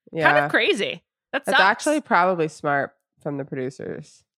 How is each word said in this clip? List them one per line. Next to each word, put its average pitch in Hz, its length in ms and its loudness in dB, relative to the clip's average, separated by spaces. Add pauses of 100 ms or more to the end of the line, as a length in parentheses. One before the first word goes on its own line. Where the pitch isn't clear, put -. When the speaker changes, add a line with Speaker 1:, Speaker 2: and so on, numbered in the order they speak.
(120)
Speaker 1:
Yeah. 160 200 2
Speaker 2:
Kind 147 140 4
of 143 60 -4
crazy. 226 520 -2 (300)
That 285 120 -4
Speaker 1:
That's 196 120 2
Speaker 2:
sucks. 190 120 6
Speaker 1:
actually - 320 0
probably 175 460 2
smart 143 480 -2 (260)
from 143 160 -8
the 135 60 -8
producers. 135 800 -10 (140)